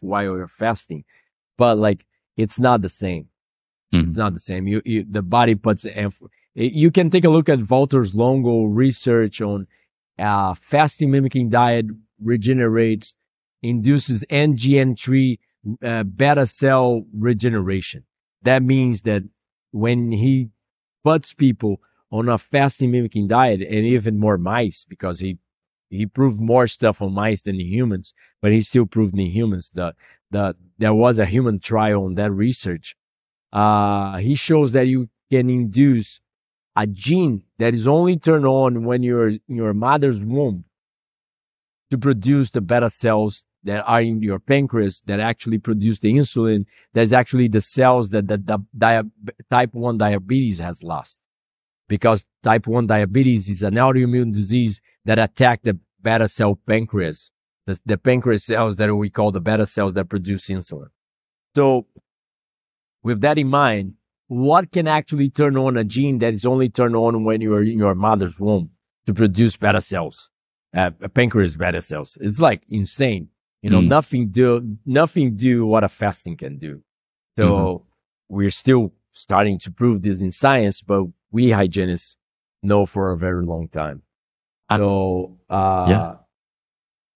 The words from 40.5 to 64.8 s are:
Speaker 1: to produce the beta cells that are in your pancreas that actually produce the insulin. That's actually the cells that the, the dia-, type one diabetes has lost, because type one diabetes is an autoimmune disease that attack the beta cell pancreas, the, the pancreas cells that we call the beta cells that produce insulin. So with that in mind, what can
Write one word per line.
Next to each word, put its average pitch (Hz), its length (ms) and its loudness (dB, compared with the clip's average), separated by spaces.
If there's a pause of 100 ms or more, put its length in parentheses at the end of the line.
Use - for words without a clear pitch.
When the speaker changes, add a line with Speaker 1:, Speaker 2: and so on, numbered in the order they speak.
Speaker 1:
to 139 80 -2
produce 127 540 0
the 120 100 -2
beta 117 280 0
cells 107 540 -2 (200)
that 101 240 -6
are 117 140 2
in 113 200 -2
your 98 180 -2
pancreas 123 680 -2
that 101 140 -4
actually 113 380 -4
produce 107 420 -2
the 107 140 0
insulin. 113 520 0 (280)
That's 113 200 2
actually 127 340 2
the 107 140 0
cells 127 480 2
that 101 180 -2
the, 104 100 -2
the 101 200 -4 (200)
dia-, 110 320 2 (400)
type 123 240 0
one 120 240 -4
diabetes 104 640 0
has 85 240 -10
lost, 82 380 -10 (640)
because 104 380 0 (160)
type 110 260 2
one 117 200 0
diabetes 107 600 2
is 98 160 -6
an 101 120 -2
autoimmune 123 580 2
disease 104 480 0 (240)
that 110 120 2
attack 113 460 2
the 98 160 -2 (220)
beta 113 260 0
cell 104 400 -2
pancreas, 107 640 -2 (360)
the, 95 180 -6
the 104 120 -2
pancreas 123 460 0
cells 110 340 -2
that 104 160 0
we 104 160 -2
call 104 220 0
the 95 80 -4
beta 107 260 0
cells 98 280 -4
that 92 160 -4
produce 95 400 -6
insulin. 85 400 -10 (680)
So 135 300 2 (1160)
with 113 200 -2
that 151 160 2
in 143 100 0
mind, 110 460 0 (340)
what 147 460 2
can 165 140 -2